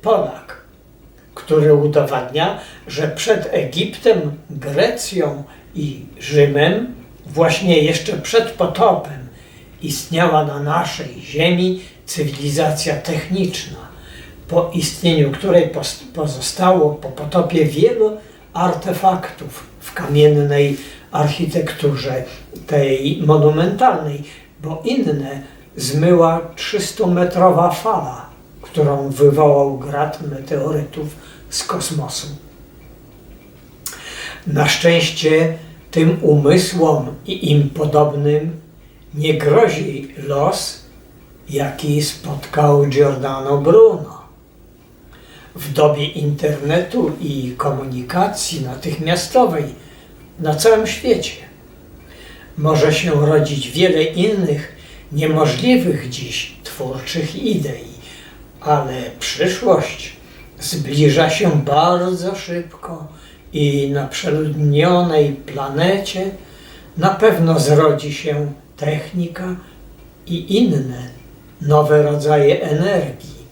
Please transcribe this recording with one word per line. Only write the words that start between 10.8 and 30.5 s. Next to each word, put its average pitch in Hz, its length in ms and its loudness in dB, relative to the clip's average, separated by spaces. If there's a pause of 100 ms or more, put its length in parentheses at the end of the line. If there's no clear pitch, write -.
ziemi 180 600 0 (260)
cywilizacja 147 880 -4
techniczna, - 840 -4 (720)
po 170 260 0
istnieniu 156 560 0
której 135 400 2
pos-, - 340 -8 (100)
pozostało 151 800 0
po 139 140 -12
potopie 156 560 0
wielu 214 520 2 (360)
artefaktów 180 1120 -2 (140)
w - 140 -18
kamiennej 143 800 4 (360)
architekturze 147 1120 -2 (420)
tej 139 600 0
monumentalnej, 156 1000 2 (380)
bo 160 220 -10
inne 151 560 -2 (360)
zmyła 165 640 4 (160)
trzystumetrowa 180 1120 2
fala, 185 560 -4 (360)
którą 143 460 -2
wywołał 139 720 4
grad 147 520 -6
meteorytów 147 760 -6 (420)